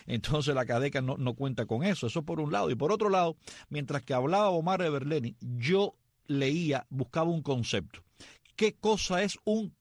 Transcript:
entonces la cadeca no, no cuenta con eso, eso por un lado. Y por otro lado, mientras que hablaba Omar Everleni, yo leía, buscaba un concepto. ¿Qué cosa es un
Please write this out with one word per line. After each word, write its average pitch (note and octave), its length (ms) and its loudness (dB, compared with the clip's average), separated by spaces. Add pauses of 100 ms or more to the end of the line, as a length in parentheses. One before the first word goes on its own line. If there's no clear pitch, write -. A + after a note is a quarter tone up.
entonces C#3+ 480 0
la B2+ 100 2
cadeca C3 360 0
no, C3 160 -2
no B2+ 160 -2
cuenta B2+ 320 -4
con A2+ 180 -2
eso, F#3 240 0
eso D3+ 160 -2
por D#3+ 160 -4
un D3+ 140 -2
lado. G3 160 2
Y C3 60 0
por C#3 180 0
otro G#3 160 2
lado, F3 260 2 (340)
mientras C#3+ 340 -4
que C3+ 100 -4
hablaba F3+ 380 4
Omar F3+ 320 2
Everleni, C#3+ 580 -2
yo C3 540 0 (320)
leía, C#3 640 0
buscaba D#3+ 400 -2
un E3 120 0
concepto. A#2+ 600 -2 (540)
¿Qué G#3+ 200 2
cosa G3 480 2
es - 200 -4
un G#3+ 380 0